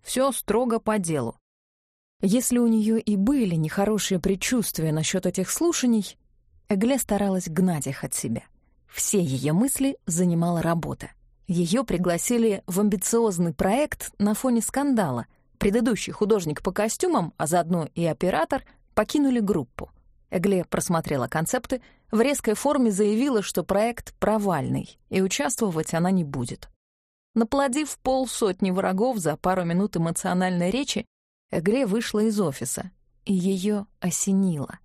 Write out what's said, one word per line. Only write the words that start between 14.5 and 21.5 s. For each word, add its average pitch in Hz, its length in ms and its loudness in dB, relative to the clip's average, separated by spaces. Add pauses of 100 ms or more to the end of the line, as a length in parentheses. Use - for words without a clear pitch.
скандала. 214 640 0 (320)
Предыдущий 226 560 0
художник 190 480 0
по 185 100 -2
костюмам, 226 640 -2
а 160 100 -2
заодно 170 480 0
и 170 120 -2
оператор, 190 580 0 (320)
покинули 254 460 2
группу. 190 500 -4 (380)
Эгле 185 340 0
просмотрела 156 640 -2
концепты, 247 540 -2 (280)